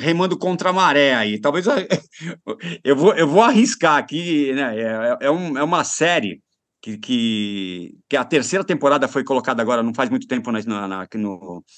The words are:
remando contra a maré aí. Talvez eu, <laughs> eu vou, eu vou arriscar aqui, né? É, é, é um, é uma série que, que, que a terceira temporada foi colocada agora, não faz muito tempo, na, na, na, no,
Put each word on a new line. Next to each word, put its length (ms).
remando 380
contra 320
a 20
maré 420
aí. 240
Talvez 280
eu, 100
<laughs> 1080
eu 140
vou, 180
eu 140
vou 140
arriscar 560
aqui, 560
né? 260
É, 20
é, 440
é 40
um, 280
é 40
uma 220
série 560
que, 160
que, 960
que 80
a 80
terceira 400
temporada 420
foi 160
colocada 380
agora, 220
não 100
faz 160
muito 180
tempo, 240
na, 120
na, 260
na, 280
no, 460